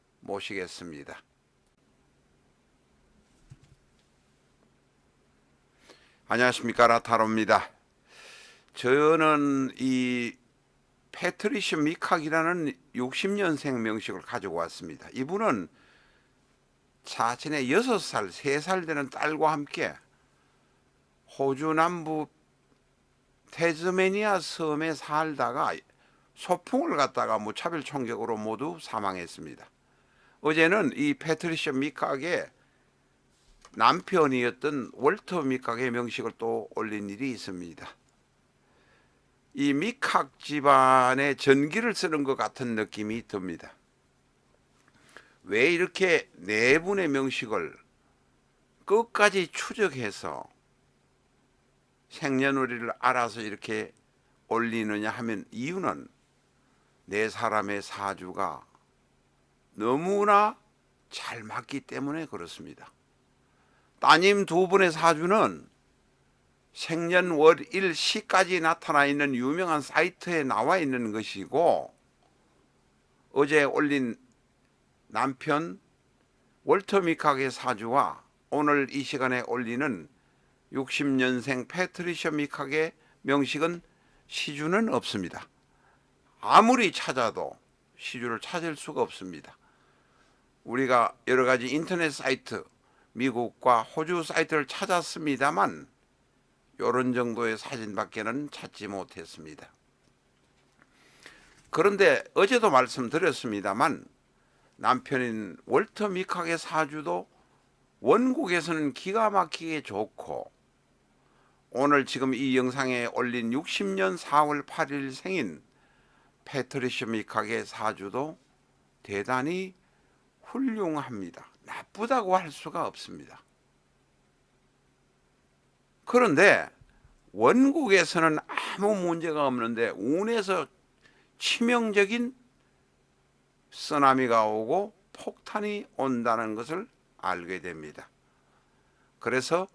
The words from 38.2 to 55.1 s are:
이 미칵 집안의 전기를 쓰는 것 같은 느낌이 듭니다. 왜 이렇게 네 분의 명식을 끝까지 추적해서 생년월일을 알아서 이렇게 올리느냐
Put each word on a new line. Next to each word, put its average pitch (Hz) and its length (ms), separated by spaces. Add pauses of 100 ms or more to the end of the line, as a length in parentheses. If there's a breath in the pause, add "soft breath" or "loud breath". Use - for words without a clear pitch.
이 143 200
미칵 170 640
집안의 131 960
전기를 151 580
쓰는 156 300
것 135 120
같은 120 380
느낌이 107 540
듭니다. 90 480 (1700 soft breath)
왜 117 240
이렇게 175 640
네 110 460
분의 190 300
명식을 123 680 (1080)
끝까지 202 640
추적해서 127 920 (1700)
생년월일을 131 880
알아서 120 440
이렇게 107 520 (540)
올리느냐 107 640